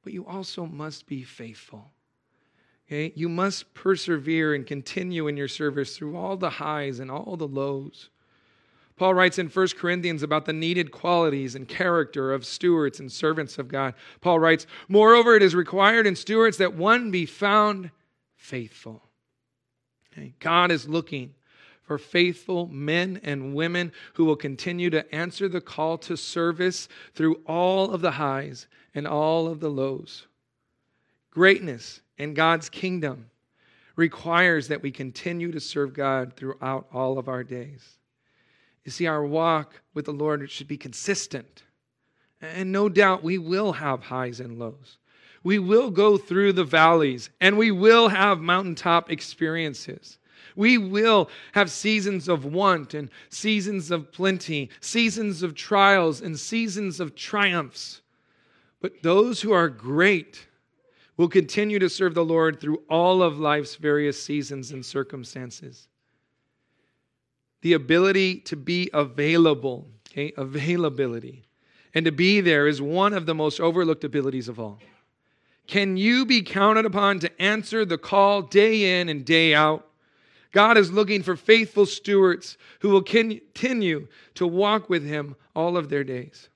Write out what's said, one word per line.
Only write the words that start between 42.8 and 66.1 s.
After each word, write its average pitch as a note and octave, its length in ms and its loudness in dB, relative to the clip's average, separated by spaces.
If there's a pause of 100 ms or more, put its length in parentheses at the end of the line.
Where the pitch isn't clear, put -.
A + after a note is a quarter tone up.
doubt F#3+ 320 4
we F3 160 -2
will F3+ 340 -2
have C3+ 300 -4
highs B2+ 380 -8
and A#2+ 180 -14
lows. A#2 400 -14 (440)
We G3 160 2
will G#3+ 320 2
go G3+ 280 4
through G3 340 0
the F3+ 120 0
valleys, D#3+ 640 4 (100)
and G3 160 6
we A3 140 4
will A3 380 6
have G3 320 2
mountaintop E3+ 720 0
experiences. - 1080 -8 (380)
We A#3 200 6
will G#3 540 4 (220)
have G3 180 2
seasons G3 580 -2
of D#3 160 0
want E3+ 500 0
and D3 160 -10 (180)
seasons G3+ 640 -4
of D#3+ 180 -6
plenty, E3+ 600 -4 (100)
seasons G#3 640 -2
of D#3+ 100 -6
trials G3 680 2
and D#3+ 160 -8
seasons G3+ 600 -4
of E3+ 160 -8
triumphs. F3+ 840 -4 (800)
But - 220 -10
those G3+ 400 4
who G#3+ 100 0
are E3+ 160 4
great D3 800 0 (680)
will E3+ 120 4
continue G#3 500 2
to F#3 100 2
serve F3+ 260 -2
the E3+ 100 2
Lord D#3+ 340 2
through D3+ 300 -4
all F3+ 340 4
of D3+ 160 0
life's D3 380 -2
various D3 440 0
seasons C#3 520 -8
and C3 120 -14
circumstances. B2+ 1000 -12 (1800)